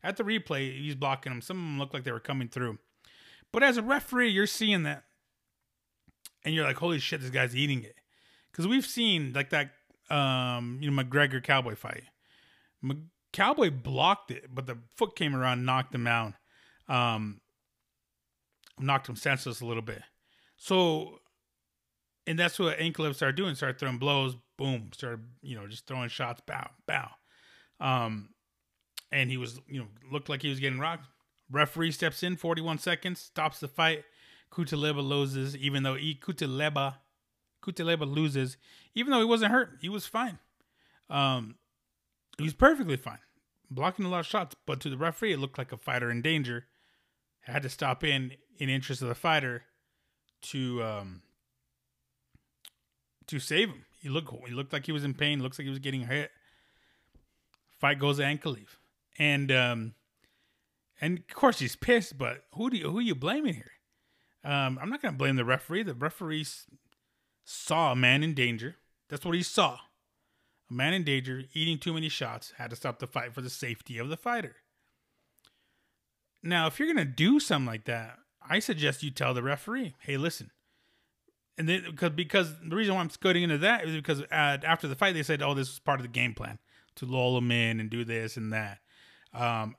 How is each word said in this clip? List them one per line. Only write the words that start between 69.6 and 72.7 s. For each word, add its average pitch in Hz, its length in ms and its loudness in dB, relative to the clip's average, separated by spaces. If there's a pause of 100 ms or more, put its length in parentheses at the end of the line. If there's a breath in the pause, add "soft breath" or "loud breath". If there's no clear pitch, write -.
A - 20 -10
man 135 220 2
in 185 100 0
danger, 131 480 -2
eating 160 260 0
too 165 160 -2
many 160 140 -4
shots, 113 500 -8
had 117 120 -8